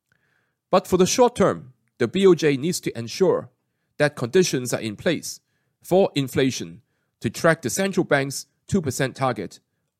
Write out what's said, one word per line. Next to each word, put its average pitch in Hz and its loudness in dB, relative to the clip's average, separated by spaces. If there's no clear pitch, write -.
But 185 2
for 190 2
the 180 4
short 247 2
term, 127 0
the 117 0
B 190 2
O 185 8
J 147 2
needs 160 -4
to - -8
ensure 117 -2
that 147 0
conditions 131 0
are - -6
in 104 -8
place - -6
for 185 2
inflation 131 -4
to 117 -4
track 165 0
the - -4
central 196 -2
bank's 139 -2
two 196 -2
percent 131 -4
target 113 -6